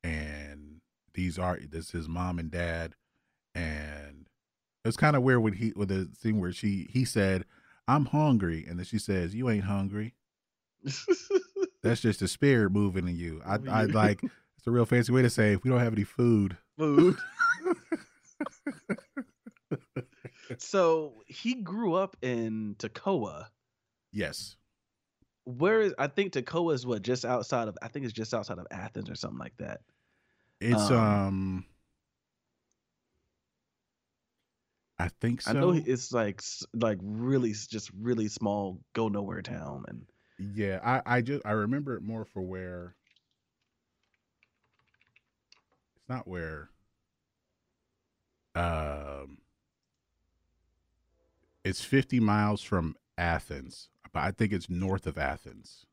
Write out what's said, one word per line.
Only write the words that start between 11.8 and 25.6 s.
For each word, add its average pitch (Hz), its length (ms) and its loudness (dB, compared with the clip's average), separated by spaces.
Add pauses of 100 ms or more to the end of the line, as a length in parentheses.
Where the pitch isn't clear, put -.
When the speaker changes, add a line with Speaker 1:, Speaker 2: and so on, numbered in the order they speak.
Speaker 1:
That's 117 180 2
just 107 200 2
the 95 60 0
spirit 117 440 4
moving 98 360 0
in 87 80 -2
you. 82 300 -8
I, 101 120 -2
Speaker 2:
Moving 107 100 -4
Speaker 1:
I 110 200 2
Speaker 2:
you. 101 60 0 (160)
<laughs> 104 40 2
Speaker 1:
like, - 100 -6 (340)
it's - 100 -8
a 117 40 0
real 120 140 6
fancy 120 260 4
way 127 100 6
to 120 80 6
say, 104 280 4
"We 123 140 0
don't 123 80 4
have 117 140 2
any 104 120 2
food." 107 520 4 (200)
Speaker 2:
Food. 156 440 6
Speaker 1:
<laughs> - 60 -10 (3250)
Speaker 2:
So 160 680 2
he 233 280 -4
grew 196 400 -2
up 190 260 0
in 113 540 -2
Toccoa. 110 720 -4 (640)
Speaker 1:
Yes. - 440 -6 (880)
Speaker 2:
Where 175 360 2